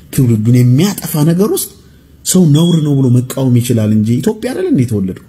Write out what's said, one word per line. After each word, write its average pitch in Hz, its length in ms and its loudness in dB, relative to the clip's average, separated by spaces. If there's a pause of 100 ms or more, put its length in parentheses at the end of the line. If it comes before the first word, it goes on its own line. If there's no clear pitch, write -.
(100)
ትውልዱን 117 460 2
የሚያጠፋ 131 580 0 (100)
ነገር 175 260 0
ውስጥ - 200 -6 (540)
ሰው 185 220 2
ነውር 165 340 2
ነው 147 140 -2
ብሎ 135 160 2
መቃወም 127 460 0
ይችላል 117 360 0
እንጂ 107 220 0
ኢትዮጵያ 220 340 -4
አይደል 359 180 -6
እንዴ 254 140 0
የተወለደው? 101 480 -4